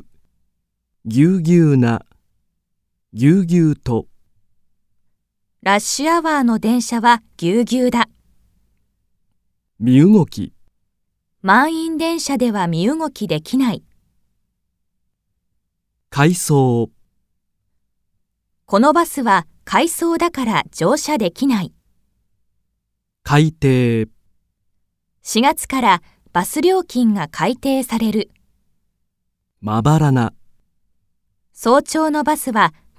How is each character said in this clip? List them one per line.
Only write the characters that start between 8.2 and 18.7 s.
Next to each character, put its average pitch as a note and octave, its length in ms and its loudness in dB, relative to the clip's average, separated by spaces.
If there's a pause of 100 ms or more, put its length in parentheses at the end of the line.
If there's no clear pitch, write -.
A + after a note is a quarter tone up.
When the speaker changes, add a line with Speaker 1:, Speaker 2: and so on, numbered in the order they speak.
Speaker 1:
身 B2+ 220 4
動 G3 240 6
き。 - 260 -10 (880)
Speaker 2:
満 B3 320 2
員 E4 240 -6
電 E4 220 -4
車 C#4 180 -4
で A#3+ 140 0
は F#3+ 160 -2
身 E3+ 200 -2
動 D#4 240 -4
き G3+ 180 -8
で G#3 100 -4
き B3+ 180 -6
な B3+ 140 0
い。 - 120 -8 (2250)
Speaker 1:
回 D#3+ 260 2
送。 B2+ 560 0 (1800)
Speaker 2:
こ G3+ 120 2